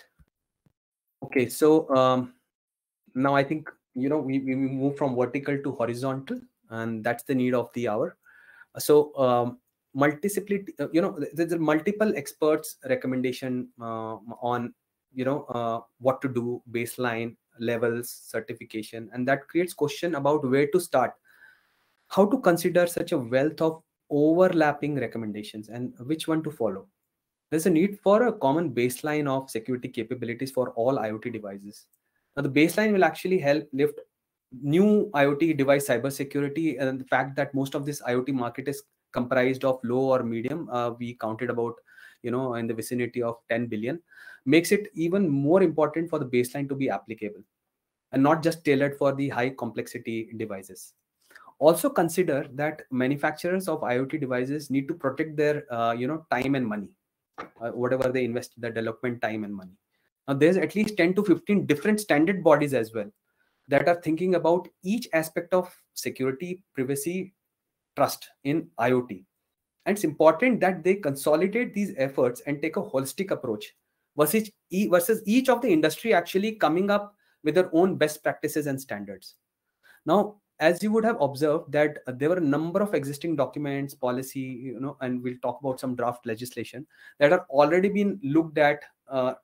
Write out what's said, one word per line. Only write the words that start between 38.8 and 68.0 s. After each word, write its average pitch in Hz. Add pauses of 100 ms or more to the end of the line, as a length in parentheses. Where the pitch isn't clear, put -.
comprised 127
of 131
low 131
or 127
medium, 117
uh, 120
we 120
counted 113
about, 117 (480)
you 120
know, 123
in 117
the 113
vicinity 120
of 117 (120)
ten 120
billion, 113 (440)
makes 165
it 208
even 170
more 143
important 156
for 156
the 135
baseline 123
to 139
be 135
applicable 101 (640)
and 135
not 151
just 160
tailored 143
for 139
the 139
high 123
complexity 117
devices. 98 (640)
Also 170
consider 160
that 151
manufacturers 156
of 156
I 123
O 135
T 156
devices 135
need 135
to 165
protect 156
their, 147
uh, 117
you 120
know, 160
time 135
and 123
money, 104 (500)
uh, -
whatever 123
they 127
invest, 117
the 117
development 113
time 110
and 101
money. 92 (500)
Now, 139
there's 151
at 156
least 208
ten 175
to 208
fifteen 180
different 202
standard 165
bodies 147
as 113
well 104 (580)
that 143
are 175
thinking 175
about 170 (160)
each 220
aspect 165
of 180 (220)
security, 135 (120)
privacy, 143 (600)
trust - (140)